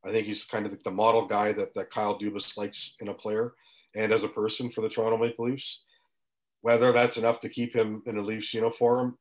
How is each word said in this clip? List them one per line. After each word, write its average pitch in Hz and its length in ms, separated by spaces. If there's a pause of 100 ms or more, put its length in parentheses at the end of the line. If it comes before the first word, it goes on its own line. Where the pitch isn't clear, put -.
I 95 80
think 110 140
he's 104 180
kind 107 220
of 101 160
the 101 80
model 110 360
guy 104 260
that, 104 220
that 95 160
Kyle 104 280
Dubas 104 380
likes - 440
in 104 80
a 101 60
player 110 400 (400)
and 107 180
as 107 120
a 110 40
person 113 420
for - 100
the 110 80
Toronto 113 300
Maple 117 280
Leafs. - 360 (800)
Whether 120 300
that's 120 240
enough 117 240
to 113 80
keep 120 260
him 107 320
in 113 120
a 101 40
Leafs 107 320
uniform 120 680